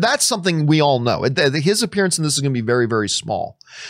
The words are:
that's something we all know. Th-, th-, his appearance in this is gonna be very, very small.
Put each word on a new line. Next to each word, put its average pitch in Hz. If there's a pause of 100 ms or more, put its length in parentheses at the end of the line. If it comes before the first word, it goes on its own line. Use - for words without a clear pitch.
that's 247
something 170
we 156
all 143
know. 120
Th-, 135
th-, 143
his 214
appearance 190
in 160
this 147
is 147
gonna 139
be 123
very, 120
very 107
small. - (320)